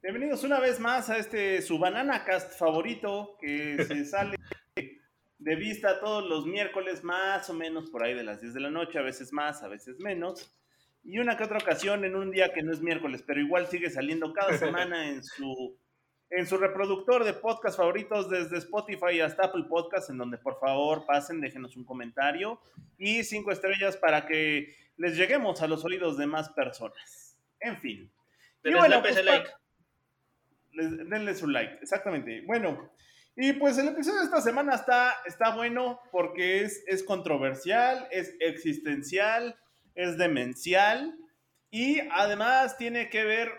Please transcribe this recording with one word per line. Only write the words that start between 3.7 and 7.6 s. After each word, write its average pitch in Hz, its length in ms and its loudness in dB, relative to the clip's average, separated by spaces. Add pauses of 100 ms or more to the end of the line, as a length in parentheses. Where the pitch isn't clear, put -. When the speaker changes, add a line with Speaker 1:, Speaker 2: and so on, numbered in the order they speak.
Speaker 1:
se 147 220 -2
Speaker 2:
<laughs> - 0 -
Speaker 1:
sale 202 300 -2 (1000)
de 156 180 -2
vista 196 440 0
todos 208 280 -2
los 156 200 -2
miércoles, 185 560 -4
más 185 460 -2
o 175 40 -6
menos 160 380 -6